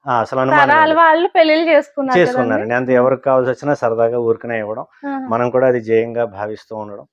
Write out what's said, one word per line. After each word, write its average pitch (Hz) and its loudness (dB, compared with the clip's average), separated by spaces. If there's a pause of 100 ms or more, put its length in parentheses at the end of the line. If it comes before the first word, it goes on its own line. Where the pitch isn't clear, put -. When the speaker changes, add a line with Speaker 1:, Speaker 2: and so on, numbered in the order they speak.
Speaker 1:
ఆ, 123 0
అసలు 131 -2
అనుమానం 285 2
Speaker 2:
తరాల 311 4
Speaker 1:
లేదు. 320 0
Speaker 2:
వాళ్ళు 330 4
పెళ్లిళ్ళు 330 2
చేసుకున్నారు 285 0
కదండి? 170 4
Speaker 1:
చేసుకున్నారండి. 113 -2
అంతే, 127 0
ఎవరికి 127 2
కావాల్సి 131 0
వచ్చినా 143 -4
సరదాగా 117 0
ఊరికనే 117 -2
ఇవ్వడం, 110 -8
Speaker 2:
ఆహా. 269 -12
Speaker 1:
మనం 117 0
కూడా 127 0
అది 123 0
జేయంగా 113 -2
భావిస్తూ 107 -12
ఉండడం 107 -14